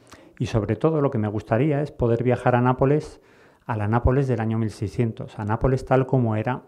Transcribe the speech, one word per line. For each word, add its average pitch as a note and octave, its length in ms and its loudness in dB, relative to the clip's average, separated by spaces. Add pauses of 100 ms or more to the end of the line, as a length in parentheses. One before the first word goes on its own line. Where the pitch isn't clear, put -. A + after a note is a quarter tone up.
(380)
Y B2+ 80 -4
sobre G#2+ 300 -2
todo D#3 260 0
lo C#3 80 2
que A2+ 80 -2
me G#2+ 100 -2
gustaría A#2+ 540 0
es D3+ 100 -6
poder A#2 320 0
viajar B2 320 2
a A#2+ 60 2
Nápoles, C3+ 580 0 (460)
a A2+ 120 -4
la G#2 100 -2
Nápoles B2+ 400 2
del A2+ 140 0
año A2+ 180 0
mil A2 100 -2
seiscientos, - 720 -6
a G#2+ 40 -8
Nápoles B2+ 420 0
tal C3 200 2
como A#2+ 300 0
era B2 320 -4